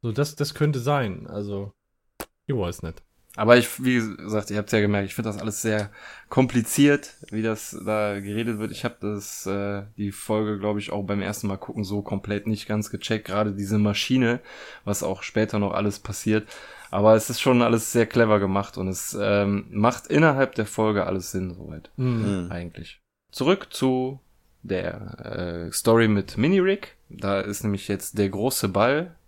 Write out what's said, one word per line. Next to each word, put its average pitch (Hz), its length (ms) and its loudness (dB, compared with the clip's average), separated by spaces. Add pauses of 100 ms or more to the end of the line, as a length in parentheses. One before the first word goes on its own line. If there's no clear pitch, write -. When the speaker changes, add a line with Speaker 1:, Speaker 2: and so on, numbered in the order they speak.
Speaker 1:
So, 120 100 -4
das, 139 240 -2
das 143 200 -4
könnte 147 240 0
sein. 123 480 -2
Also, 101 460 -8 (760)
ich 139 80 -2
weiß 92 260 -4
nicht. 82 220 -10 (320)
Speaker 2:
Aber 117 220 8
ich, 120 260 2
wie 127 120 4
gesagt, 107 560 -2
ihr 101 80 -2
habt's 104 140 -4
ja 110 60 6
gemerkt, 101 280 2
ich - 80 -10
find 113 100 -4
das 104 140 -4
alles 104 240 -6
sehr 107 260 -2 (400)
kompliziert, 131 880 2 (160)
wie 107 100 -4
das 110 420 -4
da 104 360 -2
geredet 107 400 -4
wird. 110 120 -4
Ich - 140 -10
hab - 140 -6
das, 104 480 -8
äh, 101 360 -4 (140)
die 101 140 -4
Folge, 107 480 -2
glaub 104 180 -2
ich, 101 140 -6
auch 101 120 -4
beim 101 180 -2
ersten 101 260 -4
Mal 98 100 -4
gucken - 260 -6
so 101 200 -4
komplett 101 420 -4
nicht 110 220 -4
ganz 107 240 -2
gecheckt. - 340 -4
Gerade 101 280 0
diese 101 260 0
Maschine, 117 600 2 (460)
was 101 160 -2
auch - 220 -4
später 107 340 0
noch 101 160 0
alles 101 240 0
passiert. 107 500 -2 (440)
Aber 107 240 8
es 113 160 2
ist 120 100 -4
schon 123 220 6
alles 117 280 2
sehr 117 140 4
clever 110 340 4
gemacht 98 380 -2
und 92 100 -4
es, - 320 -6
ähm, 101 520 2
macht 120 360 0
innerhalb 139 460 4
der 107 140 -2
Folge 107 400 0
alles 90 240 -4
Sinn, 92 240 -4
soweit. 78 420 -16
Speaker 1:
Mhm. 110 480 0
Speaker 3:
Mhm. 90 60 -8
Speaker 2:
Eigentlich. 87 500 -12 (300)
Zurück 165 420 0
zu 131 460 0 (420)
der, 87 1080 -8
äh, - 20 -14
Story 113 360 4
mit 101 300 0
Mini-Rick. 190 600 2 (120)
Da 98 300 -2
ist 101 240 -6
nämlich 101 240 -2
jetzt 101 320 -4
der 101 100 4
große 104 400 -2
Ball 135 460 2 (120)